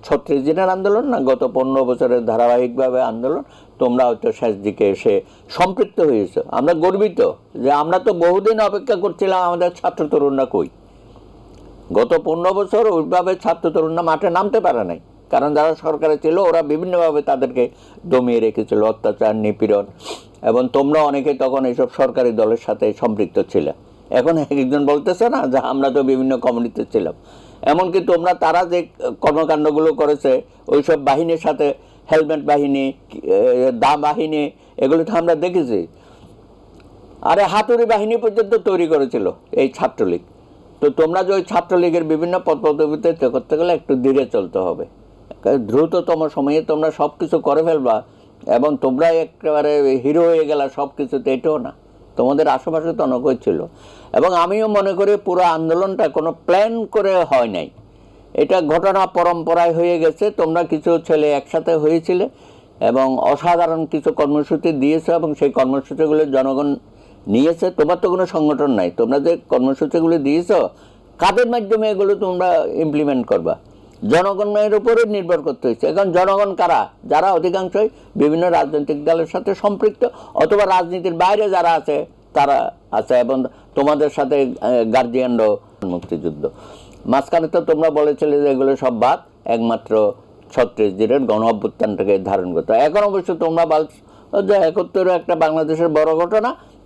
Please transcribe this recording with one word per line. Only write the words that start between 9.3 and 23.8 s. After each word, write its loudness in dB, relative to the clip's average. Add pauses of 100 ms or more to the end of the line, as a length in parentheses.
আমাদের 0 (120)
ছাত্র -4
তরুণরা 0
কই? -2 (1200)
গত 2
পনেরো -2
বছর 0
ওইভাবে 0
ছাত্র -2
তরুণরা -2
মাঠে 0
নামতে 0
পারে 0
নাই, -8 (300)
কারণ 0
যারা 2
সরকারে -2
ছিল 0
ওরা 2
বিভিন্নভাবে 0
তাদেরকে -2 (360)
দমিয়ে 2
রেখেছিল, 0
অত্যাচার, 0
নিপীড়ন। 0 (560)
এবং 0
তোমরা 2
অনেকে -2
তখন -2
এইসব 0
সরকারি 0
দলের 2
সাথে -2
সম্পৃক্ত -2 (100)
ছিলে। 0 (380)